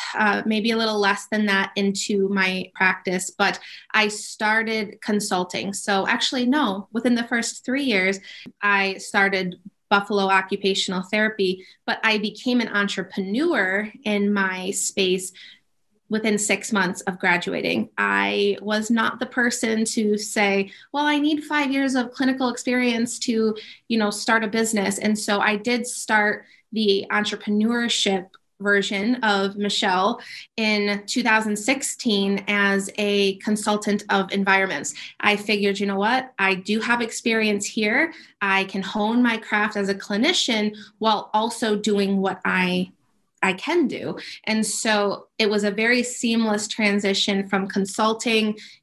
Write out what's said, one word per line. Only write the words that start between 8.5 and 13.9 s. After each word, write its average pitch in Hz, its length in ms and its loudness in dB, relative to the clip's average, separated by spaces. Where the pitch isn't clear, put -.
I 196 340 2
started 190 640 0
Buffalo 202 340 2
Occupational 190 800 0
Therapy, 208 600 -2
but - 180 -2
I 220 140 2
became 233 440 0
an 226 80 -4
entrepreneur 202 1200 -2